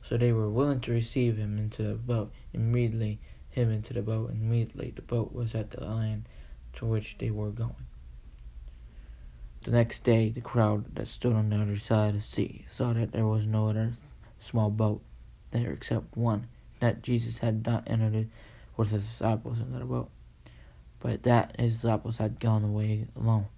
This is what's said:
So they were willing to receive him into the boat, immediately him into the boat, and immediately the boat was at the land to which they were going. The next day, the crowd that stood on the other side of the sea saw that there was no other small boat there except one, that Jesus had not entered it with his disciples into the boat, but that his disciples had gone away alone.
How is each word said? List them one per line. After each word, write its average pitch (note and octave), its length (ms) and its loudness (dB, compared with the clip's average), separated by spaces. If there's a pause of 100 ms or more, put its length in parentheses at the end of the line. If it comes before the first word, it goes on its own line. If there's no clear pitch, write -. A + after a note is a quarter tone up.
So - 140 -2
they A#2+ 160 6
were A2 160 2
willing C3 340 2
to A#2+ 100 -2
receive A#2 440 2
him G#2 220 -2
into G#2+ 240 -2
the G#2+ 120 0
boat, A2+ 380 -2 (200)
immediately A2+ 680 2 (320)
him A#2 200 2
into G#2+ 220 -2
the G#2+ 100 -2
boat, A2 280 0
and A2 120 -2
immediately A2+ 520 0
the - 80 -10
boat - 300 -2
was A#2 220 -4
at A2+ 180 -2
the - 120 -6
land A2 400 -2 (500)
to A#2 120 -6
which G#2+ 320 -2
they A#2 120 -2
were G#2+ 200 -2
going. A#2 360 -6 (1800)
The A2+ 80 0
next A#2 320 4
day, A2+ 240 6
the A#2+ 120 -4
crowd G#2+ 540 2
that A2+ 140 -6
stood - 240 0
on G#2+ 180 4
the G#2 100 2
other G2+ 180 0
side G#2+ 360 2
of G#2 60 0
the - 60 -8
sea - 440 -4
saw B2 220 0
that A2+ 180 2
there A2 160 2
was G#2+ 180 2
no G#2+ 260 2
other A2 240 0 (460)
small G#2+ 300 2
boat G#2+ 320 2 (480)
there A#2+ 220 0
except - 440 -4
one, A2+ 300 2 (340)
that A#2+ 220 2
Jesus A#2 360 -2
had A2 280 0
not A#2 220 0
entered A2 260 2
it A2 140 0 (480)
with G#2+ 160 2
his G2+ 120 0
disciples A2+ 540 -2
into B2+ 220 -4
the B2+ 40 -6
boat, B2 260 -4 (880)
but - 240 -2
that A#2+ 340 4
his A#2 160 4
disciples A2+ 440 0
had A2 200 0
gone A2 240 4
away G#2+ 540 0
alone. A2 300 2 (120)